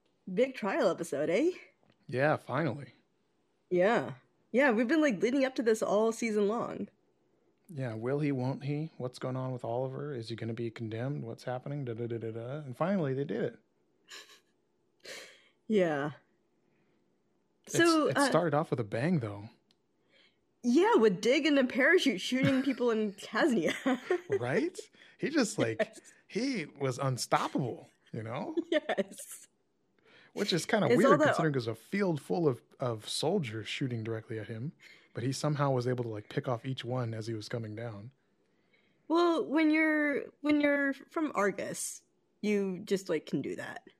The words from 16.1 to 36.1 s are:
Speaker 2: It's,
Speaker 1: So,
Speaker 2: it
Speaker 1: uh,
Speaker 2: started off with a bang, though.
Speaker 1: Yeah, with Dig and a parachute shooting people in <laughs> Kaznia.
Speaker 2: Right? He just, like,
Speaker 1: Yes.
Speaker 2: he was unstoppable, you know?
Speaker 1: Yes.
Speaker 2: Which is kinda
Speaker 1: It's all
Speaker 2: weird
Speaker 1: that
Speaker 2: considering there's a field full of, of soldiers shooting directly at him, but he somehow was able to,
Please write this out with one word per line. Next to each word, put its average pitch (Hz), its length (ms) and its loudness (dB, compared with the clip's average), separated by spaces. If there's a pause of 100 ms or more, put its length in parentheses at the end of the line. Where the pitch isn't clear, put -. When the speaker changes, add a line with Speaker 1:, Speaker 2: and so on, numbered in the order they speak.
Speaker 2:
It's, - 100 -4
Speaker 1:
So, 320 300 6
Speaker 2:
it - 100 0
Speaker 1:
uh, 285 100 4
Speaker 2:
started 165 280 2
off 156 160 0
with 123 100 0
a 110 40 -6
bang, 123 340 -2
though. 104 320 -8 (1120)
Speaker 1:
Yeah, 339 320 6
with 214 260 6
Dig 269 240 4
and 294 140 4
a 262 60 6
parachute 254 580 4
shooting 262 400 2
people 247 280 0
in 214 220 0
<laughs> - 0 -
Kaznia. 220 600 0 (680)
Speaker 2:
Right? 185 380 -2 (400)
He - 100 -2
just, 277 300 0
like, 113 220 0
Speaker 1:
Yes. - 200 -6 (260)
Speaker 2:
he 220 400 -4 (140)
was 131 180 -2
unstoppable, 139 880 0 (240)
you 113 100 -8
know? 156 320 -8 (180)
Speaker 1:
Yes. - 760 -4 (840)
Speaker 2:
Which 196 220 -2
is 165 100 0
kinda 202 220 4
Speaker 1:
It's 240 80 6
all - 40 6 (120)
Speaker 2:
weird 285 100 8
Speaker 1:
that 302 60 6
Speaker 2:
considering 165 260 2
there's 123 140 -2
a 113 80 -2
field 190 460 -2
full 175 280 0
of, 120 120 2 (200)
of 117 280 -4
soldiers 127 600 -2
shooting 123 360 -4
directly 110 340 -6
at 104 100 -10
him, 117 240 -8 (400)
but 110 120 -8
he 135 80 0
somehow 143 400 0
was 123 160 0
able 123 160 0
to, 117 60 -6